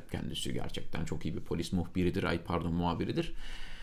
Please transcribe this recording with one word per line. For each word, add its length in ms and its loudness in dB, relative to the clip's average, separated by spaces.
kendisi 420 -2
gerçekten 520 0
çok 200 0
iyi 100 0
bir 60 -2
polis 320 -2
muhbiridir, 500 2
ay 200 0
pardon, 300 0
muhabiridir. 600 2